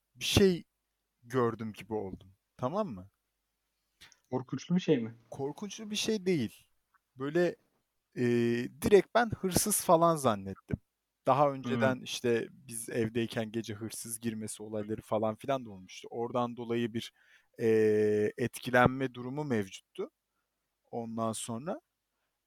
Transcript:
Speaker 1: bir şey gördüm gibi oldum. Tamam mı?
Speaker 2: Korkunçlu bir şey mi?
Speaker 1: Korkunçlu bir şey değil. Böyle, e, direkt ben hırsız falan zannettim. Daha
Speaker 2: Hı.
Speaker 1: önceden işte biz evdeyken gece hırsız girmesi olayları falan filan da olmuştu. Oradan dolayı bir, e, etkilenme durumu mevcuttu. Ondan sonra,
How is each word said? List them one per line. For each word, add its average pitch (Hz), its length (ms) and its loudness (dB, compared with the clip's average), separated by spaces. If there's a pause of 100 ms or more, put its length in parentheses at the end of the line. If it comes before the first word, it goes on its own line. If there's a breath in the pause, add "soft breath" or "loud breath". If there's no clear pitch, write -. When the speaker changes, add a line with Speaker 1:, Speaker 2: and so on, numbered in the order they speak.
(140)
Speaker 1:
bir - 100 -12
şey 190 400 4 (580)
gördüm 117 500 -2
gibi 98 220 -10
oldum. 95 420 -10 (200)
Tamam 175 320 -4
mı? 95 220 -14 (1200 soft breath)
Speaker 2:
Korkunçlu 127 460 -4
bir 185 40 2
şey 151 180 2
mi? 113 160 -6 (160)
Speaker 1:
Korkunçlu 196 600 -10
bir 208 60 -6
şey 214 300 -2
değil. 151 380 -2 (520)
Böyle, 156 400 0 (600)
e, 123 80 0 (580)
direkt 196 320 6
ben 226 160 2 (100)
hırsız 190 420 0
falan 165 340 6
zannettim. 104 640 -2 (480)
Daha 139 240 4 (140)
Speaker 2:
Hı. 120 40 -6
Speaker 1:
önceden 127 320 2
işte - 500 0
biz - 380 -14
evdeyken 113 640 -2
gece 110 220 -4
hırsız 110 460 -10
girmesi 110 420 -6
olayları 107 400 -6
falan 110 340 -2
filan 135 300 -4
da 110 40 -14
olmuştu. 92 400 -16
Oradan 120 460 -2
dolayı 117 380 -2
bir, - 180 -6 (480)
e, 117 80 2 (680)
etkilenme 123 760 2
durumu 127 300 -6
mevcuttu. 117 680 -4 (800)
Ondan 113 420 -4
sonra, 139 480 -6 (680)